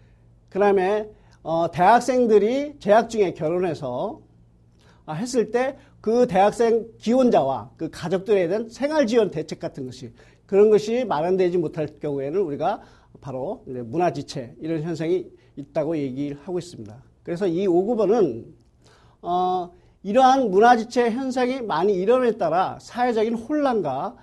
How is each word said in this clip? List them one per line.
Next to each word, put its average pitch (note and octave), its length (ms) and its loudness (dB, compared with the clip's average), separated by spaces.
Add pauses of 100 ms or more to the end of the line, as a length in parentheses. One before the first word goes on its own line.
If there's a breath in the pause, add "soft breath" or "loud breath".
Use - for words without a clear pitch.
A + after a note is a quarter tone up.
(480 soft breath)
그다음에, G3+ 640 0 (320 soft breath)
어, E3 280 -2
대학생들이 A#3+ 1080 2
재학 A3 320 2
중에 G3+ 240 0
결혼해서, E3 880 -4 (840 soft breath)
아, D#3 80 -10
했을 A3+ 360 -2
때 C4 260 -2 (240 soft breath)
그 A#3+ 260 2
대학생 G#3+ 600 2 (120)
기혼자와 F3+ 800 2
그 D#3+ 140 -8
가족들에 F#3 580 0
대한 A3+ 200 -4
생활 C#4+ 380 0
지원 G#3+ 240 2
대책 - 280 -8
같은 D3 260 -10
것이, A#2+ 280 -16 (340 soft breath)
그런 G#3 240 6
것이 A3+ 340 2
마련되지 F3+ 540 0
못할 D3+ 300 -4 (120)
경우에는 C#3+ 400 -4
우리가 D#3+ 400 -4 (400 loud breath)
바로 C3+ 480 -10
이제 B2 140 -10
문화지체, C#3 800 -6
이런 D#3+ 220 -6
현상이 E3 440 -4 (300 soft breath)
있다고 D3+ 420 -6
얘기를 C#3+ 460 -8
하고 F3+ 140 -8
있습니다. A2 440 -14 (220)
그래서 F3 220 -6
이 F3+ 200 -2
오급은, F#3 880 0 (680 soft breath)
어, F3+ 500 -2 (320 soft breath)
이러한 B3+ 460 4
문화지체 A#3 600 4
현상이 B3+ 520 -4
많이 F#3+ 320 0
일어남에 A#3 440 2
따라 D#3+ 420 0
사회적인 A#3 540 -2
혼란과 A3+ 880 -2